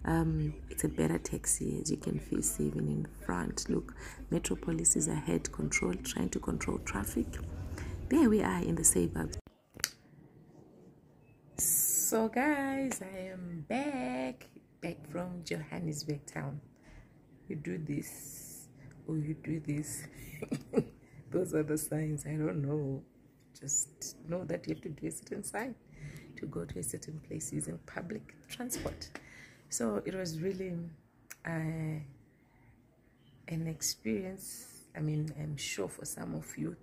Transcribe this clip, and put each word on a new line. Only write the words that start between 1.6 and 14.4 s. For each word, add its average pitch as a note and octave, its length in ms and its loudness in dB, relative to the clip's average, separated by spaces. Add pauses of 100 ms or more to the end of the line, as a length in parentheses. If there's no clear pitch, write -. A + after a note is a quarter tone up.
as - 100 -2
you - 60 4
can - 220 -2
feel, - 240 0
see - 220 2
even D2 240 2
in - 180 2 (180)
front. - 440 0
Look, - 260 0 (360)
Metro E3+ 260 2
Police E3 400 4
is D#3+ 120 4
ahead, E3 440 2
control, - 420 2
trying - 360 0
to - 80 0
control - 400 0
traffic. - 480 0 (800)
There C4 220 10
we G#3+ 120 8
are F3+ 180 4
in E3 140 4
the E3 100 2
suburbs. E3 540 4 (2250)
So - 720 4
guys, C4+ 760 2
I F#3+ 160 -8 (140)
am F3 360 -6
back, B3+ 800 0 (340)